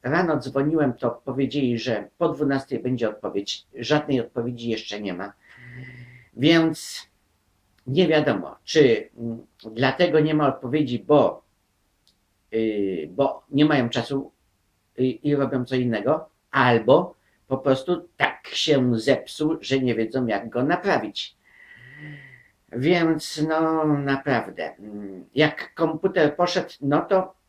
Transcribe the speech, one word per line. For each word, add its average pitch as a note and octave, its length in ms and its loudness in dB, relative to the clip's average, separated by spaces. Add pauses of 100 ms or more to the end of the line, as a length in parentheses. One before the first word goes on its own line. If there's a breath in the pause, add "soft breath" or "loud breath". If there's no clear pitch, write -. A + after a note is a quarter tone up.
Rano D#3+ 340 0
dzwoniłem, C#3 560 0
to A#2 180 -4
powiedzieli, B2+ 680 -2
że A2 300 -4 (100)
po - 100 0
dwunastej C#3 500 -4
będzie A#2+ 300 -2
odpowiedź. - 680 -8
Żadnej C#3+ 460 0
odpowiedzi A#2 480 -6
jeszcze G#2+ 320 -6
nie F#2+ 140 -6
ma. G2+ 180 -10 (1040 loud breath)
Więc D#3+ 760 2 (760)
nie D#3 220 2
wiadomo, B2+ 560 2
czy, A#2+ 540 4
mm, A#2 280 -8 (260)
dlatego C#3 480 2
nie D#3 140 2
ma D3+ 140 2
odpowiedzi, B2+ 500 -2
bo, C3+ 440 2 (1120)
y, G2+ 580 -2
bo - 380 -2
nie C#3 140 4
mają C#3 240 4
czasu, C3+ 440 -4 (640)
y, B2+ 60 2
i C#3+ 320 0
robią C3 280 0
co C3 120 -4
innego, B2 540 0 (200)
albo B2+ 640 4 (340 soft breath)
po C3 100 -2
prostu C#3 580 -2
tak - 360 -4
się B2+ 460 2
zepsuł, D3+ 640 0
że C3+ 200 0
nie B2 140 0
wiedzą, A2+ 320 -2
jak G#2+ 220 -2
go A#2+ 140 -2
naprawić. D3 760 -2 (1400 loud breath)
Więc D#3 760 0
no D#3+ 360 0
naprawdę, C3+ 920 -2
mm, G2+ 480 -14 (100)
jak - 400 0
komputer D#3+ 640 0
poszedł, F3 320 0 (120)
no C#3+ 200 0
to, F#3 340 0 (140)